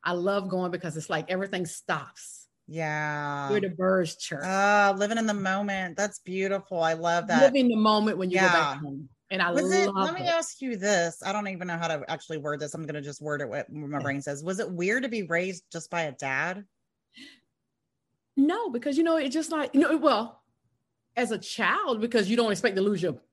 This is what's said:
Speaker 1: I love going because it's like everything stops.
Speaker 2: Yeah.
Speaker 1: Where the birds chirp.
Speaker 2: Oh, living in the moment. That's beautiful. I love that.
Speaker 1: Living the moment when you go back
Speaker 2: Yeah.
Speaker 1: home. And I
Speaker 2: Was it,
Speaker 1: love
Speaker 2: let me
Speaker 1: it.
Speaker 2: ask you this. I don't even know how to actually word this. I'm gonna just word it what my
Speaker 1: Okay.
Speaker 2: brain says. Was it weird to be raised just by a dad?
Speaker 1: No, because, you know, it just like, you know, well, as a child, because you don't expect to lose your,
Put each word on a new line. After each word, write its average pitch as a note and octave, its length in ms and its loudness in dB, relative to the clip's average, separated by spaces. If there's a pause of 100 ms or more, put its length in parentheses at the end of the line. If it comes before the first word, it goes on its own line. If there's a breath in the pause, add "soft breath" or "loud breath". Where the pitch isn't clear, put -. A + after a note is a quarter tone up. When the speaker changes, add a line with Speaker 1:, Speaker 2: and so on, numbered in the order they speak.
Speaker 1:
I E3+ 100 -2
love F#3+ 360 0
going F3+ 220 0
because E3 260 -6
it's D3+ 120 -8
like D#3+ 220 -2
everything F#3 340 -2
stops. - 800 -8 (200)
Speaker 2:
Yeah. D3+ 800 -4
Speaker 1:
Where G#3 120 0
the F#3+ 80 -2
birds F#3 480 0
chirp. D3 280 -8
Speaker 2:
Oh, G3+ 520 4
living G#3 200 0
in A3+ 80 0
the G#3+ 80 2
moment. F#3+ 640 -2
That's G3 220 -4
beautiful. F#3+ 600 -2
I D#3+ 120 2
love E3+ 340 0
that. F#3+ 140 6
Speaker 1:
Living C4 280 8
the A3+ 80 2
moment G#3+ 420 4
when F#3 100 -2
you F3+ 100 2
go F#3+ 80 6
back F3+ 60 6
Speaker 2:
Yeah. D3 260 2
Speaker 1:
home. C#3 300 -10 (220)
And F#3+ 100 0
I F3 100 2
Speaker 2:
Was F4+ 200 2
it, F#4+ 160 4
Speaker 1:
love - 80 -2
Speaker 2:
let D#4+ 180 2
me F#4 80 -6
Speaker 1:
it. - 60 -4
Speaker 2:
ask E4 340 -2
you B3+ 160 -4
this. F3+ 480 0
I F#3+ 80 -2
don't G#3 140 -4
even F3+ 200 -8
know E3+ 100 -4
how E3+ 100 -2
to D3+ 200 -2
actually D#3+ 300 -8
word D3 220 -4
this. D3 160 -8
I'm D#3+ 100 -8
gonna D3 160 -8
just C#3+ 200 -12
word D3 200 -4
it B2+ 80 -6
what C3 220 -6
my D3 260 -6
Speaker 1:
Okay. C#3+ 60 -4
Speaker 2:
brain C#3 180 -4
says. C#3+ 220 -8
Was F#3 160 -4
it - 120 -6
weird F#3+ 320 0
to C4 60 -4
be A3 140 -4
raised F3 480 -4
just E3 180 -12
by E3+ 140 -4
a D3 80 -4
dad? D3+ 540 -4 (1700 loud breath)
Speaker 1:
No, F4+ 320 2
because, C4 280 -2
you E4 60 4
know, E4 140 4
it C#4 120 0
just D#4 220 -2
like, D4+ 220 -2
you C#4 80 6
know, D#4+ 160 4
well, A#3+ 440 2 (760)
as B3 160 0
a G#3 60 -2
child, A#3 640 0
because A3+ 280 2
you A#3+ 80 2
don't A3+ 140 4
expect G3 260 0
to F#3+ 40 4
lose G3+ 200 2
your, D#3+ 180 -2 (140)